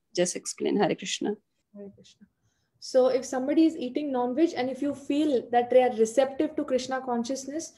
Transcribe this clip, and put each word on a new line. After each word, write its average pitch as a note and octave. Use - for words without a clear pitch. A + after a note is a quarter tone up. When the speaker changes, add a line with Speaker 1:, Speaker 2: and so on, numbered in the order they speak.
Speaker 1:
just F3+
explain. -
Hare G3+
Krishna. -
Speaker 2:
Hare G3+
Krishna. -
So B3+
if B3
somebody D4
is D#4
eating C4+
non-veg B3+
and B3+
if B3+
you C#4+
feel C#4+
that A#3+
they B3+
are B3
receptive C4+
to D4+
Krishna C4
consciousness, C4